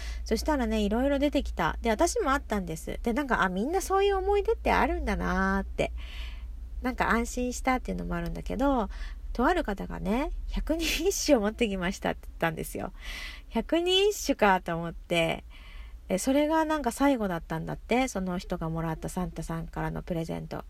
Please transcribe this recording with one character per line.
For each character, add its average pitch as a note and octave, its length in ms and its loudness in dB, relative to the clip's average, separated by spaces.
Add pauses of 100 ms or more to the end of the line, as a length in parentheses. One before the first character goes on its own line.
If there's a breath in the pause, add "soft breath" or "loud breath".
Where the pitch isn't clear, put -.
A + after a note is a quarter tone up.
(240 loud breath)
そ A3+ 140 0
し - 60 -4
た D#4 120 2
ら B3 120 2
ね、 A3 140 2
い G#3 60 4
ろ A3+ 160 2
い C#4 60 4
ろ C#4+ 80 2
出 C#4+ 140 4
て C#4+ 100 2
き - 100 -4
た。 - 300 0
で、 A#3 80 2
私 D#4 300 4
も D#4+ 120 2
あ C4+ 40 6
っ D4 80 0
た G#3 160 0
ん F3+ 80 -2
で D#3+ 100 -4
す。 - 240 -8
で、 A#3+ 120 0
な C#4 100 0
ん C#4 40 -2
か、 A#3 140 2
あ、 F#3 80 4
み F#3 160 0
ん D4+ 60 -2
な F#4 100 2
そ F#4+ 200 2
う G4+ 40 6
い G4+ 60 4
う G4 60 2
思 G4 200 2
い G4+ 60 2
出 A4 100 2
っ - 20 0
て - 160 0
あ - 140 4
る A#3+ 160 0
ん - 40 -2
だ G#3+ 100 0
な F#3 460 2
ー - 20 -8
っ - 20 -8
て。 - 260 -2 (920 loud breath)
な B3+ 80 0
ん A#3+ 40 -6
か G#3+ 140 2
安 A3+ 160 4
心 B3 280 -2
し - 80 -6
た C4 160 2
っ - 40 -6
て - 100 -4
い F#3 40 -4
う - 20 -4
の F3 80 -6
も F3 80 -4
あ E3+ 80 -2
る E3+ 80 -4
ん E3 60 -4
だ E3 80 -8
け - 120 -4
ど、 B3 340 2 (440 loud breath)
と B3 140 2
あ F4+ 60 6
る E4+ 100 2
方 F#3+ 240 -4
が E3+ 120 -6
ね、 A3+ 320 0 (180)
百 - 280 0
人 D#4+ 300 0
一 - 180 0
首 C#4+ 120 8
を G#3+ 40 2
持 G3+ 60 2
っ A3 60 0
て A#3+ 140 0
き G3 80 -2
ま F3+ 160 0
し - 60 -10
た - 140 0
っ - 20 -6
て - 120 -8
言 - 60 -12
っ - 60 -16
た E3 140 2
ん D#3+ 40 -8
で - 100 -4
す - 120 -8
よ。 F#3+ 160 -6 (560 loud breath)
百 A#3 300 0
人 F#4+ 300 4
一 - 180 -2
首 C#4 100 2
か F#3+ 240 6
と E3+ 140 -4
思 E3+ 140 -4
っ E3 40 -8
て、 E3 500 0 (680 loud breath)
え、 F#3 60 4
そ C4+ 160 2
れ D4 140 4
が D#4+ 180 4
な D#4 120 0
ん D4+ 40 -2
か B3 100 0
最 C#4 260 4
後 G#3+ 100 0
だ F3 100 0
っ D#3+ 100 -6
た D#3+ 120 -2
ん E3 80 -6
だ - 60 -4
っ - 40 -6
て、 B3+ 300 2
そ G3+ 120 -6
の F#3 200 -2
人 F#3 180 -4
が E3 100 -4
も D#3+ 140 -2
ら E3 120 -2
っ D#3 40 -4
た D#3 120 -6
サ F3+ 140 -2
ン E3+ 60 -4
タ E3 140 -6
さ E3 160 -4
ん E3 80 -6
か D#3+ 160 -6
ら D#3+ 80 -2
の D#3+ 100 -6
プ F3 140 -4
レ E3 100 -2
ゼ E3+ 140 -4
ン D#3+ 80 -8
ト。 - 220 -8